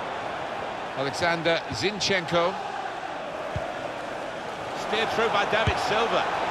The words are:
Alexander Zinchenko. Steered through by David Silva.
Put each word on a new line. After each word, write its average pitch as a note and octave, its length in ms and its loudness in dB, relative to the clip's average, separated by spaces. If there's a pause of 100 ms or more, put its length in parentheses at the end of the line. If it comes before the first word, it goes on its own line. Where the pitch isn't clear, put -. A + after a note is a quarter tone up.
(960)
Alexander E3 720 2
Zinchenko. F3 840 2 (2250)
Steered G#3+ 220 0
through A3+ 200 4
by G3+ 220 4
David G#3+ 340 2
Silva. G3 400 4 (240)